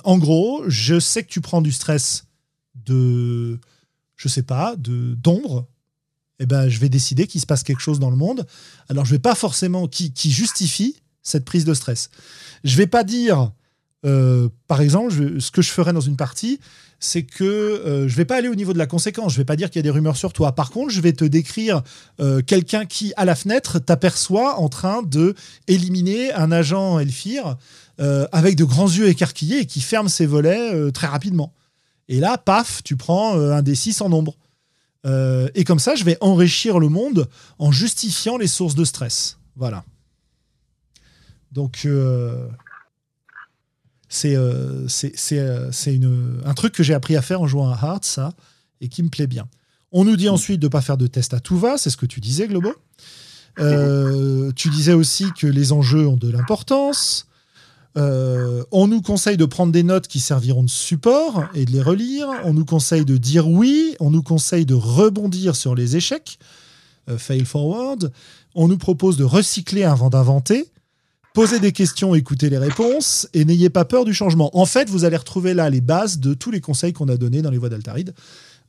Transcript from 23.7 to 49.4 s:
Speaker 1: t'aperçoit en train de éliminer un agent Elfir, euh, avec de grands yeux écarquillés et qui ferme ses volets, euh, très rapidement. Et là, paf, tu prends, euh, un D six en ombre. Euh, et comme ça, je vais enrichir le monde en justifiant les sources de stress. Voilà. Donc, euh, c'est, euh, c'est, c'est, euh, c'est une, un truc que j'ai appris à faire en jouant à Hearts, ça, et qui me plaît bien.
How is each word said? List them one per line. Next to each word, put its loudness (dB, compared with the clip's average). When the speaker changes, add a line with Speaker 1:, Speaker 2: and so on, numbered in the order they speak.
Speaker 1:
t'aperçoit 0
en 0
train -4
de 2
éliminer 0
un 0
agent 0
Elfir, -4
euh, 0
avec 4
de 4
grands 4
yeux 4
écarquillés 0
et -2
qui -8
ferme 0
ses 0
volets, 0
euh, -2
très -4
rapidement. -4
Et -2
là, 0
paf, 0
tu -6
prends, 0
euh, 2
un 2
D 2
six -2
en 0
ombre. 0
Euh, 0
et 2
comme 2
ça, 0
je -2
vais 4
enrichir 2
le 4
monde 0
en 2
justifiant -2
les -2
sources -2
de 2
stress. -6
Voilà. -8
Donc, -6
euh, 0
c'est, -2
euh, -2
c'est, -6
c'est, -4
euh, -4
c'est -4
une, -2
un -2
truc -2
que 0
j'ai 2
appris 0
à 2
faire -4
en 0
jouant 0
à -4
Hearts, -4
ça, -6
et -10
qui -6
me 0
plaît -4
bien. -8